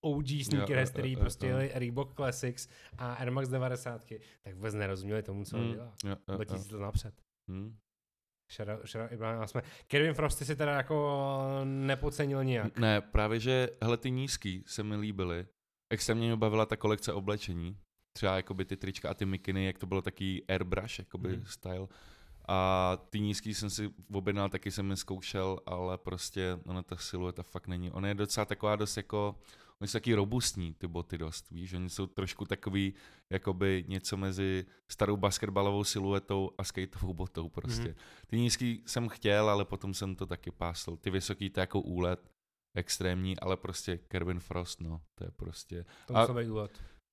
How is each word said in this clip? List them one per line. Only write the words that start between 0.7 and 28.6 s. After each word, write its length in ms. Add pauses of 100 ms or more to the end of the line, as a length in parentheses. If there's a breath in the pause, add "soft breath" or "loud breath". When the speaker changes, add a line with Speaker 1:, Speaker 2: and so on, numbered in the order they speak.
Speaker 2:
jo, 40
Speaker 1:
který 180
Speaker 2:
jo, 80
Speaker 1:
prostě 280
Speaker 2:
jo. 100
Speaker 1:
jeli 160
Reebok 420
Classics 520 (300 loud breath)
a 160
Air 180
Max 180
devadesátky, 720 (220 loud breath)
tak 120
vůbec 180
nerozuměli 500
tomu, 220
co 120
on 60
Speaker 2:
Mhm. 100
Speaker 1:
dělá. 200 (120)
Speaker 2:
Jo, 40
jo, 80 (200)
Speaker 1:
Bude 120
Speaker 2:
jo. 80
Speaker 1:
tisíc 140
let 80
napřed. 340 (380)
Speaker 2:
Mhm. 260 (800)
Speaker 1:
Shout 140
out, 200
shout 160
out 60
Ibrahim 300
Al-Hasme. 200 (260 loud breath)
Kevin 260
Frost, 260
ty 60
si 100
teda 180
jako 380 (520)
nepodcenil 800
nijak. 360
Speaker 2:
Ne, 220
právě, 380
že, 300 (120)
hele, 160
ty 140
nízký 560
se 160
mi 120
líbily. 520 (460)
Extrémně 340
mě 80
bavila 300
ta 120
kolekce 360
oblečení. 640 (400)
Třeba 180
jakoby 300
ty 120
trička 320
a 40
ty 120
mikiny, 400
jak 120
to 80
bylo 160
taky 460
airbrush, 520
jakoby 380
Speaker 1:
Mhm. 80
Speaker 2:
style. 420 (600 loud breath)
A 500 (120)
ty 100
nízký 340
jsem 160
si 220 (220)
objednal, 360
taky 220
jsem 180
je 60
zkoušel, 680
ale 320
prostě 680
ona 180
ta 140
silueta 460
fakt 240
není. 240
Ona 160
je 60
docela 320
taková 300